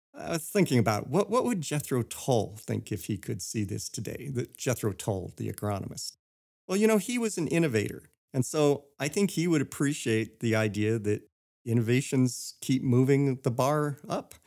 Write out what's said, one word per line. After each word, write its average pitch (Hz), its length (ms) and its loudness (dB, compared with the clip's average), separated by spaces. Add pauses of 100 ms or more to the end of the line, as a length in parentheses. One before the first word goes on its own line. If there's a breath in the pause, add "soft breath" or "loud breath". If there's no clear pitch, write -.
(160)
I - 180 -8
was 160 140 -4
thinking 151 300 4
about 107 320 2
what, 185 200 2
what 240 140 2
would 233 160 0
Jethro 139 440 -2
Tull 107 560 -2
think 107 320 -6
if 104 140 -8
he 107 120 -2
could 110 240 -8
see 107 240 -4
this 107 240 -8
today, - 460 -10
that - 200 -6
Jethro 113 380 -2
Tull, 98 420 -6
the 107 160 -6
agronomist? - 640 -6 (540)
Well, 185 100 0
you 220 100 6
know, 220 100 6
he 247 200 -2
was 226 200 -2
an 160 100 0
innovator. 147 560 0 (300)
And 131 120 0
so 147 400 2 (140)
I 143 100 -2
think 202 220 0
he 165 160 0
would 156 140 4
appreciate 120 760 0
the 110 160 2
idea 107 440 2
that 104 240 -2 (420)
innovations 123 960 2
keep 131 220 0
moving 135 600 4
the 127 80 0
bar 139 460 0 (100)
up - 280 -6 (120 soft breath)